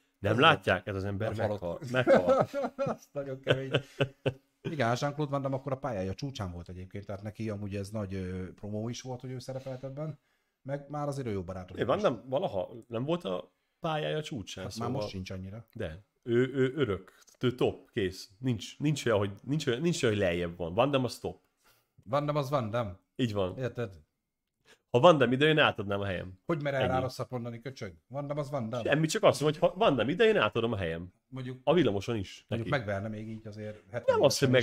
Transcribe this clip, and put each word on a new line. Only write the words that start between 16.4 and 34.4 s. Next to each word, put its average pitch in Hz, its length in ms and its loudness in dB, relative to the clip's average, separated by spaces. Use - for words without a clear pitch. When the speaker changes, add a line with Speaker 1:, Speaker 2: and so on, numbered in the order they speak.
Speaker 1:
ő 131 220 2
örök. 104 380 -2
Ő 127 160 0
top, - 360 0
kész. - 380 -4
Nincs, 123 400 -4
nincs 143 260 -2
olyan, 113 120 4
hogy, 101 140 0
nincs 143 240 -2
olyan, 120 140 0
nincs 170 220 0
olyan, 110 120 4
hogy 101 80 2
lejjebb 87 340 0
van. 85 160 -4
Van 131 180 4
Damme 131 140 2
az - 140 -8
top. 87 220 -8
Speaker 2:
Van 143 220 -2
Damme 147 140 0
az 135 100 -2
Van 127 200 0
Damme. 104 280 -2
Speaker 1:
Így 117 180 0
van. 98 240 0
Speaker 2:
Érted? 117 360 -6
Speaker 1:
Ha 123 100 4
Van 160 180 10
Damme 123 160 6
ide 139 120 4
jön, 156 120 6
átadnám 101 420 2
a 101 60 -2
helyem. 92 400 -6
Speaker 2:
Hogy 165 160 -2
mer 143 120 -2
el 127 140 2
rá 127 60 0
Speaker 1:
Ennyi. 127 80 2
Speaker 2:
rosszat 127 280 -6
mondani, 117 320 -8
köcsög? 117 320 -12
Van 139 200 -8
Damme 147 120 -4
az 135 100 -6
Van 120 200 -4
Damme. 120 200 -2
Speaker 1:
Semmi, 160 180 4
csak 208 160 0
azt 143 180 6
mondom, 151 200 2
hogy 175 80 6
ha 180 80 -4
Van 190 180 4
Damme 117 160 2
ide 175 140 4
jön, 214 120 6
átadom 117 340 2
a 107 60 -2
helyem. 87 360 -4
Speaker 2:
Mondjuk 127 360 -10
Speaker 1:
A 147 100 6
villamoson 117 420 2
is - 320 -8
Speaker 2:
mondjuk 117 240 -2
Speaker 1:
neki. 135 120 0
Speaker 2:
megverne 101 320 -4
még 110 140 -10
így 110 180 -12
azért 107 360 -12
Speaker 1:
Nem 466 160 4
az, 147 180 6
hogy 139 80 6